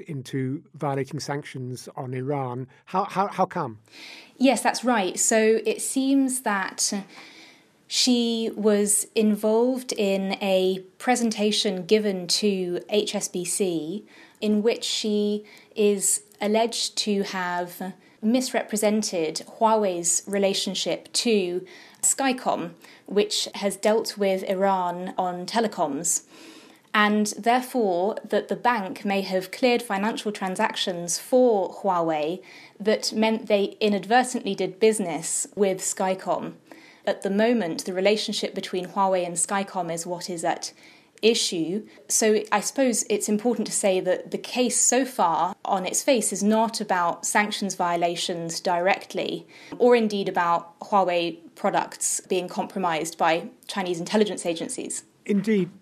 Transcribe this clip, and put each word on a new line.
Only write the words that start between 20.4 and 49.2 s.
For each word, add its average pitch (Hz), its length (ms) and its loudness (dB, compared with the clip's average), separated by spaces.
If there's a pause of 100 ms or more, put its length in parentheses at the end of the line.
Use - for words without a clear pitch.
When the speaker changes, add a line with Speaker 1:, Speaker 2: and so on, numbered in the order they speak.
Speaker 2:
to 180 540 2 (340)
Skycom, 254 720 0 (340)
which - 520 0
has 196 200 -2
dealt 220 400 2
with 190 280 0
Iran 185 720 0
on 180 260 -4
telecoms, 175 800 -2 (720)
and 208 320 4 (120)
therefore 220 840 2
that 208 240 -2
the 202 80 -4
bank 214 480 -2
may 196 160 0
have 185 300 -4
cleared 240 320 2
financial 208 500 -4
transactions 190 840 -4
for 233 560 2
Huawei 170 680 0 (360)
that 208 340 0
meant 220 340 0
they 202 340 2
inadvertently 208 720 0
did 185 260 -4
business 175 720 0
with 190 260 2
Skycom. 190 720 -2 (520)
At 196 140 0
the 196 100 -2
moment, 208 540 2
the 190 80 -6
relationship 208 600 0
between 185 320 -6
Huawei 190 400 2
and 170 100 -8
Skycom 190 560 -2
is 170 140 -6
what 175 240 -8
is 170 120 -6
at - 300 -4 (500)
issue. 208 640 0 (220)
So 214 420 2
I 208 100 2
suppose 247 500 0
it's 208 180 0
important 214 380 0
to - 80 -6
say 190 260 2
that 175 300 -2
the 196 80 -4
case 240 420 -2
so 254 240 2
far 175 500 0 (120)
on 185 180 0
its - 180 -2
face 240 300 2
is 190 100 -4
not 220 380 2
about 180 460 0
sanctions 208 480 0
violations 175 840 -2
directly, 175 880 -2 (320)